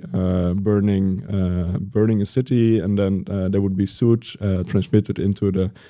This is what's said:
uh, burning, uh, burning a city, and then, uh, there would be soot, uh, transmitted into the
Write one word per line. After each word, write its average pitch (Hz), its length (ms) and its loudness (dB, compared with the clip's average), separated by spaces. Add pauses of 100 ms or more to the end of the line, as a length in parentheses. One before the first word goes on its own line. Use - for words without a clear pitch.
(140)
uh, 92 400 0
burning, 98 720 0
uh, 90 560 -2
burning 107 400 2
a 101 40 -2
city, 117 540 2
and 101 180 0
then, 98 320 0
uh, 95 200 -2
there 98 100 0
would 95 160 0
be 98 100 0
soot, 117 540 0
uh, 95 240 0
transmitted 101 560 0
into 98 320 0
the 95 180 0 (200)